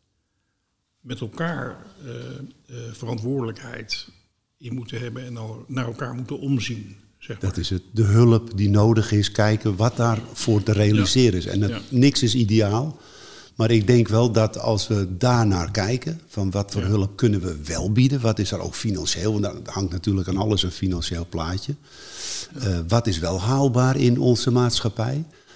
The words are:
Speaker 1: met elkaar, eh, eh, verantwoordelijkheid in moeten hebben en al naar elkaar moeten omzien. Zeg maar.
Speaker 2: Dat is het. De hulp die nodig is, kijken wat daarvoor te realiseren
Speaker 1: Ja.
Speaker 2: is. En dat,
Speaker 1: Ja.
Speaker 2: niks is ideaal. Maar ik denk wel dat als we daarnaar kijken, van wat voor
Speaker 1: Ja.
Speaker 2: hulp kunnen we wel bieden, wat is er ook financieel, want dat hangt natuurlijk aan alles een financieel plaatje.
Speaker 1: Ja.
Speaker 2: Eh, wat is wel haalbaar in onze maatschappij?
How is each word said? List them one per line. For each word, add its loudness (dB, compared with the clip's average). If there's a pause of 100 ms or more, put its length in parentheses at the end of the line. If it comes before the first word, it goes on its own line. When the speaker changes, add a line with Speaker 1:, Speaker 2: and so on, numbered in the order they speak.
(1000)
Speaker 1:
met -12
elkaar, -8 (200)
eh, -16 (280)
eh, -16
verantwoordelijkheid -8 (500)
in -12
moeten -8
hebben -10
en -12
al -12
naar -6
elkaar -8
moeten -8
omzien. -4 (240)
Zeg -12
maar. -2
Speaker 2:
Dat -6
is -4
het. -2 (100)
De 2
hulp 6
die 2
nodig 4
is, 2
kijken 2
wat 2
daarvoor 0
te 0
realiseren 4
Speaker 1:
Ja. 0
Speaker 2:
is. -4
En -2
dat, 2
Speaker 1:
Ja. -6
Speaker 2:
niks 4
is 2
ideaal. 2 (560)
Maar 2
ik 4
denk 6
wel 2
dat 2
als -2
we -2
daarnaar 2
kijken, -4
van -4
wat -4
voor -4
Speaker 1:
Ja. -2
Speaker 2:
hulp 0
kunnen 2
we -6
wel -4
bieden, 4
wat 0
is -2
er -6
ook -8
financieel, -2 (100)
want 0
dat -8
hangt -4
natuurlijk -2
aan -2
alles 0
een -2
financieel -4
plaatje. -6 (800)
Speaker 1:
Ja. -14
Speaker 2:
Eh, -2
wat 2
is -2
wel -2
haalbaar 2
in 4
onze 2
maatschappij? 0 (300)